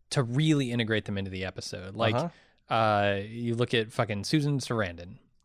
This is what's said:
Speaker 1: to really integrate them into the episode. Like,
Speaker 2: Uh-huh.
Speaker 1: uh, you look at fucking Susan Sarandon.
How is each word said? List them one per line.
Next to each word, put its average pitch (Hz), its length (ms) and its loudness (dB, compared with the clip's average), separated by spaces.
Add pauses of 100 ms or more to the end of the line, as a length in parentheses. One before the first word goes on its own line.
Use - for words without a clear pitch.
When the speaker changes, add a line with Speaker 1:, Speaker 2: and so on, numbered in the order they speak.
(120)
Speaker 1:
to 147 100 0
really 139 500 2
integrate 110 340 2
them 101 120 -4
into 98 140 -4
the 92 120 -6
episode. 95 520 -8
Like, 110 180 2
Speaker 2:
Uh-huh. - 600 -4
Speaker 1:
uh, 101 520 4
you 117 280 -2
look 120 180 0
at 113 180 0
fucking 104 340 -2
Susan 147 340 2
Sarandon. 95 560 -4 (300)